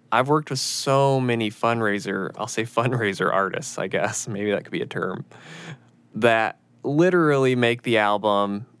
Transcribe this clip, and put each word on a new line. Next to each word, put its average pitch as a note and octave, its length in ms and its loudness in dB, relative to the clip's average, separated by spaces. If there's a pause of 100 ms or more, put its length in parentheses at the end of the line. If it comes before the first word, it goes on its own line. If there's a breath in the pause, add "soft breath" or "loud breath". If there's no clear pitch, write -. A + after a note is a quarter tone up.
(100)
I've B2+ 180 2
worked D3+ 200 0
with C3 120 -6
so C3+ 600 0
many A#2 300 0
fundraiser, G2+ 880 -2
I'll A2 100 -4
say A2 140 -4
fundraiser A2+ 680 -2
artists, - 480 -2
I F#2+ 100 -4
guess, G2+ 400 -4
<laughs> G#2 80 -8
maybe G#2 160 -2
that - 120 -2
could - 80 -18
be F2 80 -4
a - 60 -6
term, F#2+ 400 -8 (880 loud breath)
that A2+ 440 2 (240)
literally D3 720 4
make A#2+ 260 2
the A2+ 160 2
album G#2 680 2 (160)